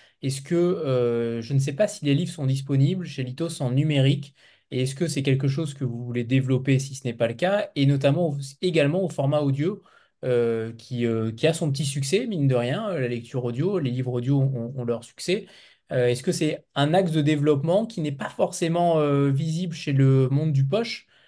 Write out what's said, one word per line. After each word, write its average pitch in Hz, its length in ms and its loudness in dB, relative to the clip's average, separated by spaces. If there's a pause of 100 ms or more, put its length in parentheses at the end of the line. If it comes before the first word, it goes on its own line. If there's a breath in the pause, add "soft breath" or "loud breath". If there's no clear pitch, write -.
(200 soft breath)
Est-ce 135 220 -6
que, 170 120 -4
euh, 123 840 0
je 113 140 -4
ne 139 40 4
sais 139 140 0
pas 208 160 2
si - 160 -12
les 139 100 4
livres 175 180 0
sont 143 140 -6
disponibles 139 600 0
chez 135 160 -8
Lithos 143 400 -6
en 123 80 -2
numérique, 139 640 2 (360 soft breath)
et 127 120 -2
est-ce 131 120 -4
que 170 120 -2
c'est 143 160 -2
quelque 139 260 2
chose 156 240 -2
que - 120 -8
vous 120 200 -6
voulez 120 200 -4
développer 131 540 2
si 135 160 -6
ce - 120 -12
n'est 117 80 -4
pas 117 140 0
le 117 60 -6
cas, 196 420 0
et 139 100 2
notamment 143 440 2
au-, 143 80 -6 (220)
également 170 440 2
au 165 40 -2
format 143 320 0
audio, 147 420 -2 (420 soft breath)
euh, 117 500 0
qui, 117 300 -4
euh, 113 280 0
qui 156 160 0
a 160 40 4
son 160 200 -2
petit 139 120 -4
succès, 147 420 -2
mine 170 200 0
de 131 80 4
rien, 139 360 0
euh, 165 100 -2
la 123 80 0
lecture 120 360 -6
audio, 156 360 -2
les 127 100 0
livres 123 220 -4
audio 127 280 2
ont, 131 360 -2
ont 123 80 -6
leur 117 180 -2
succès. - 440 -6 (440 loud breath)
Euh, 123 160 2
est-ce 123 160 0
que 180 100 0
c'est 151 320 -2 (120)
un 143 180 2
axe 180 160 4
de 156 100 2
développement 151 640 2
qui 220 140 -8
n'est 151 120 -4
pas 143 160 -8
forcément, 170 720 0
euh, 143 300 2
visible 160 440 -2
chez - 180 -6
le 135 380 4
monde 151 220 0
du 135 120 2
poche, 208 440 -4 (200 soft breath)